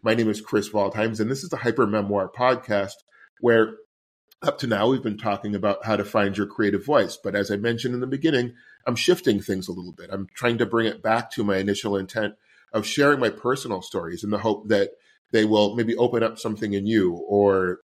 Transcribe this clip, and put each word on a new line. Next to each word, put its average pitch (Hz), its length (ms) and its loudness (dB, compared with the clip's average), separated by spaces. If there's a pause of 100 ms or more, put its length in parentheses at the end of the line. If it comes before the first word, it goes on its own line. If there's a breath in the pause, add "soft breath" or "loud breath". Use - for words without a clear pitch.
My 113 120 2
name 113 140 2
is 104 120 -2
Chris - 300 -2
Waldheims, 107 500 -2
and 110 100 0
this 139 140 -6
is 175 60 -12
the 147 60 -4
Hyper 117 300 0
Memoir 101 420 -2
Podcast, 110 680 0 (460 soft breath)
where 113 360 6 (640)
up - 160 -2
to 131 80 -6
now 110 220 2
we've 131 140 2
been 107 160 -4
talking 104 360 -4
about 101 300 -2
how 110 120 0
to 101 80 -2
find 101 320 0
your 101 100 -2
creative 101 380 0
voice. 127 320 2
But 98 200 -6
as 101 140 0
I 104 60 0
mentioned 117 380 -4
in 123 60 -4
the 127 60 -4
beginning, 135 480 0 (320 soft breath)
I'm 123 100 -2
shifting 123 440 2
things 95 280 -6
a 90 40 -10
little 90 200 -12
bit. 87 200 -20
I'm 98 220 -8
trying 117 240 0
to 117 80 2
bring 113 200 0
it - 160 -4
back 113 300 0
to 113 120 -4
my 98 140 2
initial 101 380 -2
intent 104 380 -4 (380 soft breath)
of 107 140 -2
sharing 143 340 2
my 113 100 2
personal 120 520 -4
stories 87 420 -8
in 104 60 -4
the 104 80 0
hope 107 300 -2
that 98 220 2 (420 soft breath)
they 107 120 4
will 107 320 4
maybe 113 200 0
open 117 280 2
up 110 160 -4
something 107 320 -4
in 101 140 -2
you 101 260 2 (160)
or 95 580 2